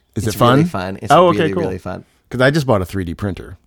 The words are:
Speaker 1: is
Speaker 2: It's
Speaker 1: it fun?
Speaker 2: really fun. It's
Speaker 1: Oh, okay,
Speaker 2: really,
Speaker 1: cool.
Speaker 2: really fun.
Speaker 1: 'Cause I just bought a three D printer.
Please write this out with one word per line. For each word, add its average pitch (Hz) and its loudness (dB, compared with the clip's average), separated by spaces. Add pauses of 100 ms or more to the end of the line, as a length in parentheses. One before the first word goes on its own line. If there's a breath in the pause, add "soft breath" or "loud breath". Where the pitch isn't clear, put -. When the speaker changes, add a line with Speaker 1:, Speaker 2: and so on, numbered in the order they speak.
(140)
Speaker 1:
is 104 -6
Speaker 2:
It's 104 -4
Speaker 1:
it - -8
fun? 123 4
Speaker 2:
really 170 2
fun. 95 -8
It's 110 -6
Speaker 1:
Oh, 175 6
okay, 170 2
Speaker 2:
really, 160 0
Speaker 1:
cool. 185 -2
Speaker 2:
really 92 -6
fun. 92 -12 (240)
Speaker 1:
'Cause 120 -2
I 131 6
just 147 -2
bought 107 2
a - -4
three 95 -6
D 87 -8
printer. 90 -10 (100)